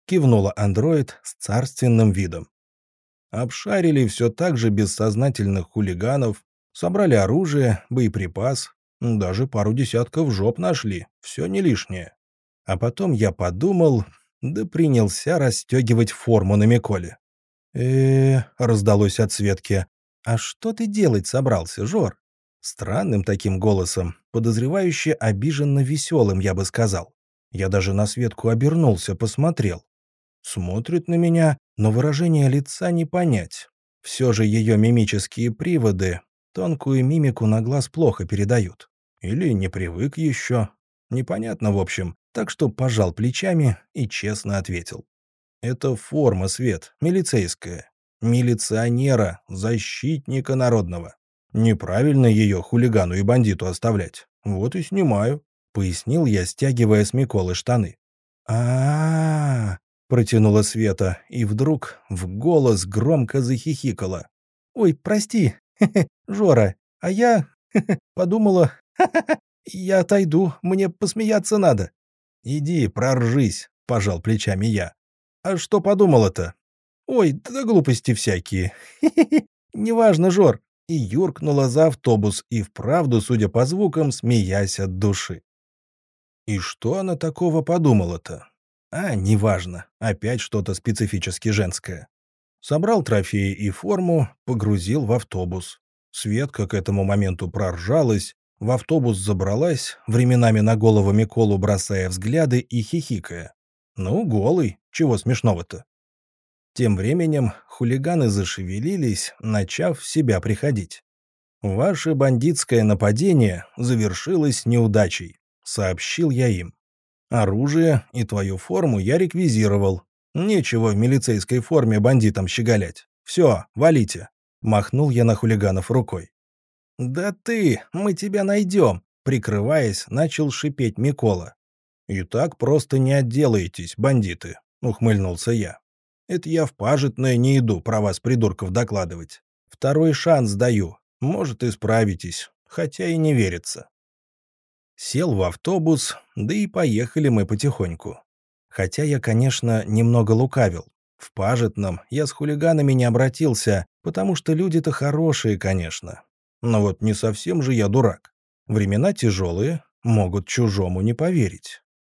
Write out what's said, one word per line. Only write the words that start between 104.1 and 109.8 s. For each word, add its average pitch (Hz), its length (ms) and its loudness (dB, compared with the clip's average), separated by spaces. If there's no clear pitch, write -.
голый, 123 540 0
чего 139 280 0
смешного-то? 110 640 -2
Тем 113 220 2
временем 139 560 0
хулиганы 135 640 0
зашевелились, 101 1120 -4
начав 110 600 -4